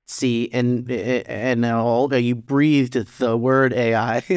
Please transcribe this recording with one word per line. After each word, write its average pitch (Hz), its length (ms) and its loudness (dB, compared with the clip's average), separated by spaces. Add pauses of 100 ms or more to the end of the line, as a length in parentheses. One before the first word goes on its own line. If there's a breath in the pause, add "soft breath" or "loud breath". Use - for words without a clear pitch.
see, 120 480 -2
and, 123 380 -2
and, 120 760 -2
uh, 117 180 0
Olga, 123 380 0
you 120 140 0
breathed 139 580 2 (260)
the 117 160 2
word 131 380 2
A 113 220 0
I, 117 280 -2 (140)